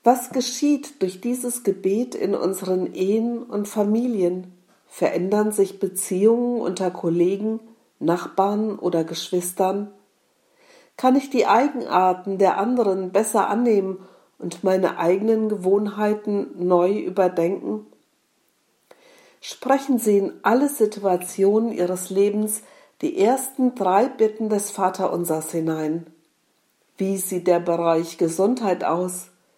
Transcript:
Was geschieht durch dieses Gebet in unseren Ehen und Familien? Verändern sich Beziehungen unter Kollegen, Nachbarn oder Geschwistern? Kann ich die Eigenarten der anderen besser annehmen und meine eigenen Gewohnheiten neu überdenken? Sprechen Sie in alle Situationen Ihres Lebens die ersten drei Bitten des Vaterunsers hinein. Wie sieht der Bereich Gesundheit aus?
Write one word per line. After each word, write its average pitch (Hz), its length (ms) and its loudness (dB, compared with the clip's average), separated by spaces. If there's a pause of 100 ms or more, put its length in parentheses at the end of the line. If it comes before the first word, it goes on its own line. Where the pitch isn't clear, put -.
Was 262 240 4
geschieht - 720 -2
durch 185 180 -4
dieses 240 440 -6
Gebet 196 500 0
in - 220 -2
unseren 185 580 -2
Ehen 220 480 0
und 202 260 -6
Familien? 208 840 0 (340)
Verändern 202 640 0
sich 196 280 0
Beziehungen 226 800 0
unter 185 300 -2
Kollegen, 190 680 0 (380)
Nachbarn 196 800 0
oder 170 260 0
Geschwistern? 185 880 -4 (1040)
Kann 254 200 4
ich - 160 0
die 247 160 2
Eigenarten 190 920 2
der 190 220 4
anderen 196 520 0
besser 202 380 2
annehmen 202 480 2 (400)
und - 260 -8
meine 190 360 2
eigenen 214 500 2
Gewohnheiten 208 1040 0
neu 180 440 2
überdenken? 185 880 -2 (1500)
Sprechen 269 560 -2
Sie 208 220 4
in 196 140 -2 (100)
alle 262 260 2
Situationen 202 1000 0
Ihres 180 400 -4
Lebens 208 500 0 (400)
die - 160 -4
ersten 247 560 2
drei 196 320 2
Bitten 220 440 0
des 202 200 -2
Vaterunsers 175 800 -2
hinein. 160 560 -2 (920)
Wie 190 220 -2
sieht 180 300 -4
der 175 120 4
Bereich 170 600 0
Gesundheit 190 640 0
aus? 180 460 -4 (280)